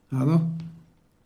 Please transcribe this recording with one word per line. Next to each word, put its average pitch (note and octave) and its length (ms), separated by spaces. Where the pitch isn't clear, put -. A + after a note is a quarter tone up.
áno. C3+ 240